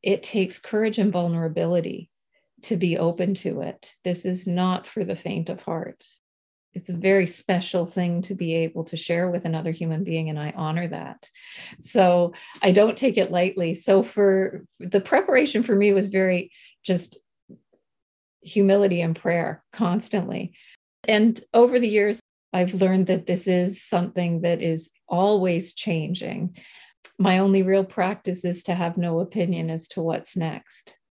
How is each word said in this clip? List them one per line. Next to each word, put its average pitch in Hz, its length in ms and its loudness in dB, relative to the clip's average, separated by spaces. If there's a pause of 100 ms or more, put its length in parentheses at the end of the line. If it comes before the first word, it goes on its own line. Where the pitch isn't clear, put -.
it 185 220 0
takes 185 340 -4
courage 214 400 -2
and 208 140 2
vulnerability 170 960 -2 (540)
to 226 140 -4
be 170 200 0
open 175 380 0
to 170 260 -6
it. - 320 -12 (100)
This 180 220 -6
is 185 220 -4
not 180 400 -2
for 208 160 -6
the 180 120 -4
faint 170 340 -8
of 185 120 -10
heart. - 420 -10 (720)
It's 180 160 -12
a 180 40 -6
very 190 320 4
special 175 640 -2
thing 175 360 -2
to 190 120 -8
be 165 180 -4
able 165 300 -2
to 165 140 -10
share 175 340 -2
with 175 140 -6
another 160 260 -4
human 165 320 -4
being, 160 260 -4
and 151 80 -6
I 151 180 -6
honor 160 340 -4
that. - 380 -12 (520)
So 180 540 4 (280)
I 190 100 4
don't 214 240 6
take 254 220 0
it 185 140 0
lightly. 180 420 0
So 196 300 4
for, 190 600 2 (160)
the 185 220 0
preparation 277 640 2
for 226 120 2
me 202 160 6
was 196 140 4
very 190 460 0 (320)
just 175 340 -2 (1300)
humility 196 580 4
and 165 140 0
prayer 170 480 -2 (100)
constantly. 185 800 -4 (540)
And 220 320 4 (120)
over 247 280 6
the 233 100 2
years, 208 300 2 (340)
I've 185 220 0
learned 185 320 4
that 180 180 0
this 180 220 -2
is 180 360 0
something 175 580 -2
that 170 200 0
is 165 300 -4 (160)
always 185 680 0
changing. 170 840 -6 (600)
My 185 220 4
only 196 240 4
real 190 220 2
practice 185 600 -4
is 175 180 -4
to 175 120 -2
have 175 220 -4
no 170 220 -2
opinion 170 520 -4
as 165 180 -8
to 180 120 -8
what's 165 360 -6
next. - 640 -10 (140)